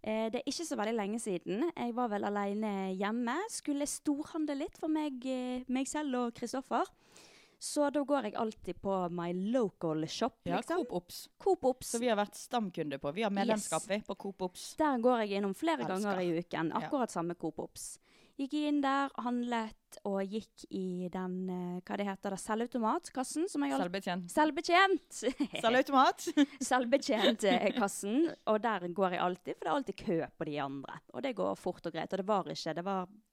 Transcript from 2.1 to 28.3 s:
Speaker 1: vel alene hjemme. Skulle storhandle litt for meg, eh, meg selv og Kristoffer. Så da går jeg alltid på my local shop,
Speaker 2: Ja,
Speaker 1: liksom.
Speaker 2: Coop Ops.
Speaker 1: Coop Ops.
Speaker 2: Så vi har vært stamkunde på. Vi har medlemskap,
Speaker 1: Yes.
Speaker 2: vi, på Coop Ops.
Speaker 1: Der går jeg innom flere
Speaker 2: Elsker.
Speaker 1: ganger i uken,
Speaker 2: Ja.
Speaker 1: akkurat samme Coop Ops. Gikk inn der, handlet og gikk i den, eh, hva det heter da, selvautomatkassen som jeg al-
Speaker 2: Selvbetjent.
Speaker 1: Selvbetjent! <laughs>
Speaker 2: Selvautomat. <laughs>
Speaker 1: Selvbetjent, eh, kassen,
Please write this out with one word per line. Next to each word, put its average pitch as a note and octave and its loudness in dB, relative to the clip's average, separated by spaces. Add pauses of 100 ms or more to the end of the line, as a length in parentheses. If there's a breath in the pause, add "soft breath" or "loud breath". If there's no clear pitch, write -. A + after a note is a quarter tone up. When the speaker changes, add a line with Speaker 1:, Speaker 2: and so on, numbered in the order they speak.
Speaker 1:
vel G#3 -2
alene G3+ -2
hjemme. A#3 -2 (100)
Skulle D4 -2
storhandle D4+ -2
litt C#4+ -6
for - -6
meg, D4 -2
eh, B3+ -2
meg C4 0
selv D4+ -2 (120)
og A#3 -4
Kristoffer. B3 -2 (760 loud breath)
Så D4 2
da C#4+ 2
går C4+ 2
jeg G#3+ -4
alltid G#3+ -4
på F#3 0
my F3 -2
local F#3 0
shop, - -2 (100)
Speaker 2:
Ja, F3 0
Speaker 1:
liksom. D#4+ 0
Speaker 2:
Coop - -10
Ops. - -6 (100)
Speaker 1:
Coop - 2
Ops. C4 0
Speaker 2:
Så A#3 0
vi B3 2
har A3 4
vært G3+ -2
stamkunde E3+ -2
på. C#3+ -4
Vi G#3 -2
har G#3+ 2
medlemskap, G3 2
Speaker 1:
Yes. - -14
Speaker 2:
vi, G#3 0
på - -8
Coop G3 -8
Ops. - -6
Speaker 1:
Der D4 4
går A#3 4
jeg G3 0
innom G3 2
flere D#4 2
Speaker 2:
Elsker. F#3+ -2
Speaker 1:
ganger F#3+ 0
i F3 2
uken, E3 -2
Speaker 2:
Ja. - 0
Speaker 1:
akkurat A#3 0
samme E3+ -2
Coop D#3+ -6
Ops. - -10 (400 soft breath)
Gikk C#4 -4
inn D4 2
der, C#4 2
handlet A#3+ -4
og G3 0
gikk G#3 -6
i F#3 -2
den, F#3 -2
eh, F3+ -4
hva G#3 -6
det G3+ 0
heter G3 -4
da, G3 -4
selvautomatkassen A#3+ -2
som C#4+ -2
jeg C#4 0
al- C4+ 0
Speaker 2:
Selvbetjent. F3+ -2
Speaker 1:
Selvbetjent! E4+ 4 (100)
<laughs> - -2
Speaker 2:
Selvautomat. C4+ 6 (200)
<laughs> - -12
Speaker 1:
Selvbetjent, B3 2
eh, G3 6
kassen, A3+ 2 (180)